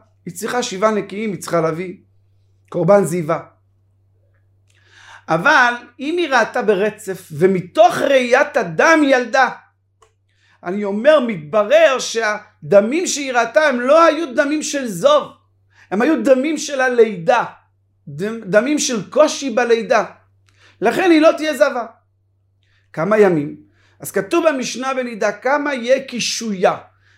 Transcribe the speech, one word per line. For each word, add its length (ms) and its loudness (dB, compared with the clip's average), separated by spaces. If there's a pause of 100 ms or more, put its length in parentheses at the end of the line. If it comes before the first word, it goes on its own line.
(260)
היא 80 -12
צריכה 300 -6
שבעה 280 0
נקיים, 400 -6
היא 80 -10
צריכה 220 -2
להביא 320 -6 (760)
קורבן 340 4
זיווה. 360 -4 (1900)
אבל 440 2 (260)
אם 180 -6
היא 120 -2
ראתה 320 0
ברצף, 680 -4
ומתוך 680 2
ראיית 600 2
הדם 460 2
ילדה, 460 2 (1120)
אני 200 -6
אומר, 360 2
מתברר 800 0
שהדמים 1080 -2
שהיא 260 -6
ראתה 280 2
הם 180 0
לא 240 4
היו 320 0
דמים 280 -2
של 240 -6
זוב, 460 0 (580)
הם 100 -2
היו 220 0
דמים 340 2
של 240 -6
הלידה, 640 2 (640)
ד-, 420 -10
דמים 300 2
של 300 -4
קושי 400 2
בלידה. 560 0 (760)
לכן 300 2
היא 100 6
לא 160 6
תהיה 160 -4
זבה. 320 0 (1080)
כמה 240 0
ימים? 380 2 (440)
אז 120 -14
כתוב 360 -2
במשנה 460 -4
בנידה, 380 -4
כמה 420 -4
יהיה 300 -2
קישויה? 760 -4 (400)